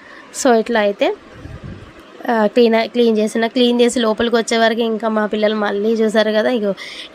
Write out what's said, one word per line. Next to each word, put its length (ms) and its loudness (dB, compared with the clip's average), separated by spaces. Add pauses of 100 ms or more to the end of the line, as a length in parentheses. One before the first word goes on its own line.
(440)
So, 120 4
ఇట్లా 240 0
అయితే, 360 0 (1160)
ఆ, 140 2
క్లీన్, 300 4
క్లీన్ 420 2
చేసిన, 300 0
క్లీన్ 340 2
చేసి 180 2
లోపలికి 360 0
వచ్చే 220 0
వరకు 220 2
ఇంకా 280 -2
మా 180 0
పిల్లలు 300 -2
మళ్ళీ 340 -2
చూసారు 420 2
కదా, 180 0
ఇగో 240 0 (420)